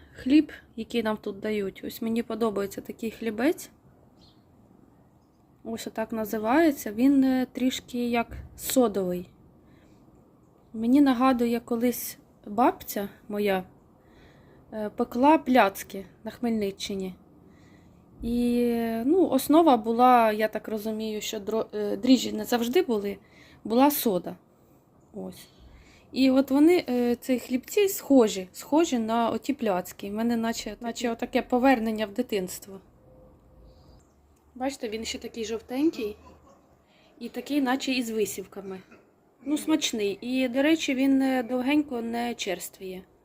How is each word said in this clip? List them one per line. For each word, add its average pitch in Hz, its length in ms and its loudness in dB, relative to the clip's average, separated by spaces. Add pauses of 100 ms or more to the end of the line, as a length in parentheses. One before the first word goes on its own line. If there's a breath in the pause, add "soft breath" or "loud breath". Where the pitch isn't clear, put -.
(140)
хліб, 302 380 4 (240)
який 226 280 -4
нам 214 140 -2
тут 196 220 -10
дають. 208 480 -4
Ось - 140 -10
мені 226 220 -2
подобається 214 580 -4
такий 220 300 -10
хлібець. 226 580 -4 (1900)
Ось 226 240 -8
отак 220 240 -6
називається. 226 800 0
Він, 262 320 4
е, 254 280 0
трішки 247 580 -4
як 233 180 0 (300)
содовий. 190 720 0 (1400 soft breath)
Мені 233 280 4
нагадує, 247 580 2
колись 240 580 -2 (280)
бабця 214 640 0 (200)
моя, 202 340 0 (1080 soft breath)
е, 214 160 -6
пекла 254 480 2
пляцки 202 680 0 (180)
на 220 80 -12
Хмельниччині. 196 840 -4 (1040 soft breath)
І, 240 440 0 (400)
ну, 330 220 4
основа 285 500 6
була, 233 540 6
я 214 160 0
так 220 200 -6
розумію, 214 540 -6
що - 180 -6
дро-, 220 340 -2
е, 208 240 -2
дріжджі 220 360 4
не 214 120 -6
завжди 240 360 0
були, 202 360 -2 (460 soft breath)
була 254 280 4
сода. 180 440 -2 (800)
Ось. 190 340 -14 (680 soft breath)
І 262 160 4
от 269 200 2
вони, 320 380 6
е, 240 260 0
ці 247 240 -4
хлібці 381 500 0
схожі, 214 640 2
схожі 311 460 0
на 226 300 0
оті 233 240 -4
пляцки. 202 560 -4
В 202 40 -8
мене 233 240 0
наче, 226 420 -6
наче 240 320 -6
отаке 247 300 -2
повернення 233 640 2
в 202 60 -10
дитинство. 196 680 -6 (1800)
Бачите, 254 340 -6
він 220 160 -8
ще 254 120 -8
такий 233 280 -10
жовтенький 233 720 -4 (1040 soft breath)
і 240 100 -12
такий, 269 320 -4
наче 269 300 0
із 247 180 -4
висівками. 196 720 -6 (640)
Ну, 285 120 -2
смачний. 233 640 -2
І, 262 260 -2
до 254 140 -2
речі, 302 340 2
він, 269 260 2
е, 262 220 0
довгенько 254 580 -2
не 233 340 -4
черствіє. 185 680 -10 (220)